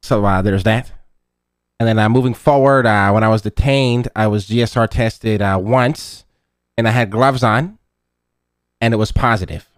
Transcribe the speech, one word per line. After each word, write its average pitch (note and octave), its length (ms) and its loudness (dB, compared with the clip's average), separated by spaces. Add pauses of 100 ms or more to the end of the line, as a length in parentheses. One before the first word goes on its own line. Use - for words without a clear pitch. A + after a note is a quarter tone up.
So, G#2+ 220 -2
uh, F#2+ 180 0
there's G2 220 0
that. A2 280 -2 (840)
And - 100 -2
then, A2+ 100 0
uh, G#2+ 100 2
moving B2 260 0
forward, C3+ 520 2
uh, G#2 240 2
when G#2+ 140 2
I A2 40 2
was A2 140 2
detained, B2 760 0
I A2 120 0
was G#2 180 -2
G A2+ 160 -2
S A2+ 140 -4
R A#2 100 2
tested, A2 560 -2
uh, G2 180 0
once, B2 640 -2 (540)
and A2+ 100 0
I - 20 2
had A2+ 200 0
gloves B2 320 0
on, C3 360 0 (1000)
and A#2 140 0
it A2 40 -2
was G#2+ 140 -2
positive. F#2+ 640 -4